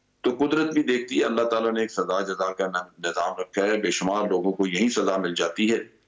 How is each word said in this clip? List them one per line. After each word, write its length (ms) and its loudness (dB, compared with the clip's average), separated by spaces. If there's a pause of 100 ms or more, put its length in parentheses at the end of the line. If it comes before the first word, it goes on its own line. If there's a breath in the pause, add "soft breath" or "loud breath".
(240)
तो 80 2
कुदरत 420 2
भी 100 4
देखती 340 0
है, 60 4
अल्लाह 220 2
ताला 260 0
ने 120 0
एक 80 -6
सजा 300 -2
जजा 300 -4
का 160 -2
न-, 380 -8
निजाम 340 -2
रखा 260 -2
है, 160 2
बेशुमार 480 0
लोगों 220 0
को 160 0
यही 220 2
सजा 280 0
मिल 160 -2
जाती 340 0
है 260 -2 (140)